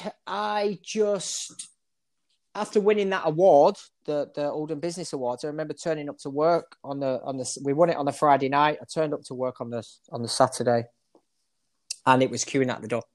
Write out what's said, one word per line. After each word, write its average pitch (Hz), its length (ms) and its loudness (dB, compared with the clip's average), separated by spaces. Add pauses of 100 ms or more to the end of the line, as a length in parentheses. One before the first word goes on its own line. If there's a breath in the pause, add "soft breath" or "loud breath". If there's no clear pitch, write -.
(260)
I 208 560 -2
just, - 840 -4 (840)
after 208 280 0
winning 202 280 2
that 190 140 -2
award, 165 520 6 (280)
the, 147 300 -4
the 147 160 -4
Oldham 151 300 -6
Business 170 340 -8
Awards, 123 280 -4
I 156 40 -6
remember 151 260 -6
turning 151 380 -4
up - 80 -12
to - 100 -10
work 156 560 0
on 139 160 -8
the, 131 240 -2
on 135 140 -6
the, 127 260 -8
we 139 80 2
won 170 160 6
it 165 80 0
on 143 80 -2
the 139 80 -2
Friday 139 380 4
night. 147 320 2
I - 20 -18
turned 156 300 -2
up 139 140 -8
to 135 60 -12
work 127 280 -6
on 117 80 -10
the, 117 120 -6 (300)
on 127 80 -8
the 117 80 -4
Saturday, 120 560 2 (1200)
and 131 180 6
it 123 80 0
was 117 140 -4
queuing 131 240 0
out - 140 -6
the 113 60 -12
door. 117 160 -4 (100)